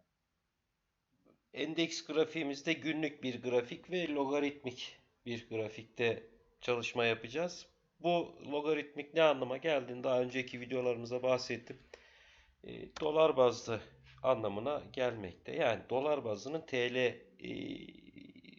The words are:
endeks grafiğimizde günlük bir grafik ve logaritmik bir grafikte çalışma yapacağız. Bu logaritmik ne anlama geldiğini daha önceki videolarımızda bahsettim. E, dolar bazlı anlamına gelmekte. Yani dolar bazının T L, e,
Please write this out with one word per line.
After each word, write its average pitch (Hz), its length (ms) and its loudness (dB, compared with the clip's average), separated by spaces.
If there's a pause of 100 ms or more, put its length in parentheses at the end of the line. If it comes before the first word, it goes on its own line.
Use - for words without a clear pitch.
(1500)
endeks 160 520 -2
grafiğimizde 151 680 0
günlük 151 500 -4
bir 120 180 -4
grafik 123 500 0
ve 175 160 -2
logaritmik 143 920 -2 (280)
bir 117 240 -8
grafikte 113 720 -2 (380)
çalışma 120 440 0
yapacağız. 120 640 -2 (320)
Bu 170 360 2 (160)
logaritmik 147 640 -2
ne 160 80 6
anlama 135 360 4
geldiğini 127 460 -2
daha 127 180 4
önceki 127 400 -2
videolarımızda 123 600 -2
bahsettim. 127 540 0 (840)
E, - 380 -12
dolar 156 360 4
bazlı 117 440 4 (420)
anlamına 117 600 0 (100)
gelmekte. 113 580 -4
Yani 120 380 2
dolar 135 360 0
bazının 113 400 -4
T 123 280 0
L, 127 40 0
e, 123 180 2 (1400)